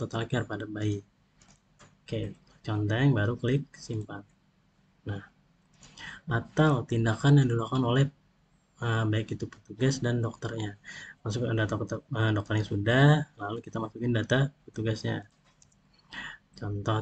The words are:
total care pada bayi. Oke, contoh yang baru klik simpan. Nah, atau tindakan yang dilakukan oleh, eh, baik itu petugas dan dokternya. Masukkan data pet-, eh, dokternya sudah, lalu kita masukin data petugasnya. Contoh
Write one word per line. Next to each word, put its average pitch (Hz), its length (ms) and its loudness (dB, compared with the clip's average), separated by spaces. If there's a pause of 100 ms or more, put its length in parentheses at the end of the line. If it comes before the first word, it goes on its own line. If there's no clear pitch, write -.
total 113 240 -6
care 117 160 -2
pada 104 240 -8
bayi. 104 320 -4 (1040)
Oke, 104 320 -6 (280)
contoh 107 360 0
yang 135 160 6
baru 107 240 2
klik 135 360 -2
simpan. 104 480 -10 (840)
Nah, 101 160 -8 (1080)
atau 123 560 2
tindakan 120 560 6
yang 127 80 4
dilakukan 117 320 0
oleh, 123 220 4 (760)
eh, 113 320 0
baik 110 240 -2
itu - 160 -8
petugas 127 480 -2
dan 120 240 0
dokternya. 110 560 -6 (480)
Masukkan 113 320 -2
data 110 160 0
pet-, 110 320 -6
eh, 110 240 2
dokternya 107 340 0
sudah, 113 400 4 (300)
lalu 104 240 -8
kita 113 240 -8
masukin 113 320 -2
data 127 480 2
petugasnya. 110 640 -4 (1300)
Contoh 104 460 -2